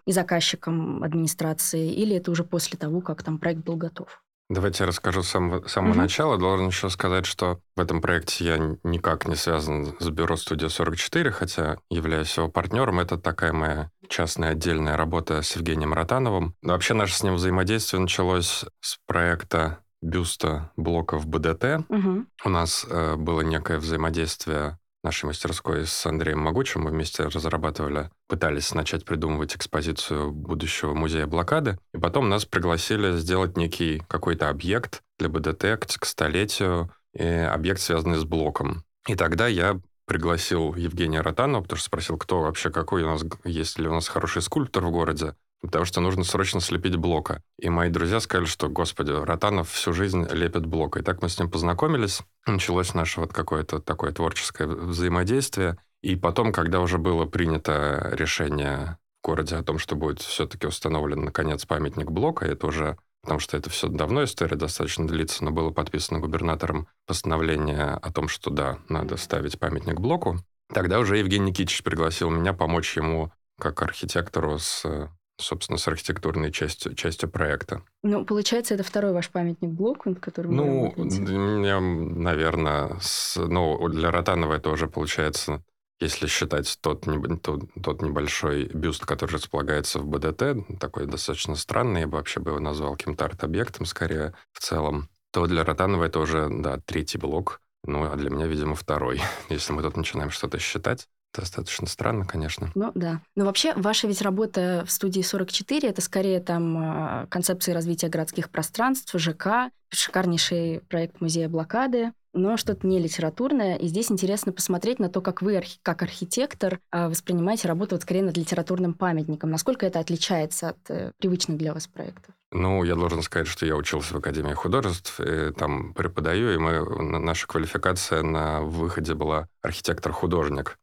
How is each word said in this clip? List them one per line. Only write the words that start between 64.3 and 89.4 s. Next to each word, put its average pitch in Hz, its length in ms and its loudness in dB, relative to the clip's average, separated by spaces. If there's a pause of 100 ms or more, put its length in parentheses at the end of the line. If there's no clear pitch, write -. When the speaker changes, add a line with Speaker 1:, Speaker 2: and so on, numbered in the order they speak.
Speaker 2:
достаточно 78 500 -2
длится, 80 380 -2
но 78 60 0
было 80 200 2
подписано 78 500 -2
губернатором 80 680 0 (180)
постановление 76 920 0
о 80 120 -6
том, 80 160 0
что - 220 -6
да, 69 280 0 (100)
надо 80 300 -2
ставить 73 400 -4
памятник 82 420 -2
Блоку, 104 380 0 (340)
тогда 92 280 2
уже 104 180 4
Евгений 98 320 4
Никитич 90 320 0
пригласил 82 480 0
меня 85 240 2
помочь 82 420 0
ему 80 340 0 (300)
как 76 220 -2
архитектору 78 760 -2
с, - 280 -4
э, 76 220 -4 (300)
собственно, - 380 -4
с - 100 -2
архитектурной 78 640 -2
частью, 76 440 -4
частью - 340 -2
проекта. 76 540 -2 (200)
Speaker 1:
Ну, 208 220 0
получается, 214 480 0
это 196 120 0
второй 202 280 0
ваш 175 160 0
памятник 170 420 -2
Блоку, 202 380 -2
над 185 120 -2
которым 170 320 -4
вы 127 40 4
Speaker 2:
Ну, 135 280 2
Speaker 1:
работаете. 101 360 -2
Speaker 2:
для 95 180 0
меня, 98 420 2
наверно, 80 1200 2
с-, - 340 -2
ну, 85 520 2
для 80 220 2
Ротанова 85 440 2
это 76 160 0
уже 78 160 0
получается, 78 760 -2 (380)
если 76 260 0
считать - 540 0
тот - 260 -2
неб-, 78 360 -2
тот, 73 220 -4 (180)
тот 73 180 -2
небольшой 73 720 0
бюст, 78 320 -2
который 76 300 -2
располагается 73 640 -2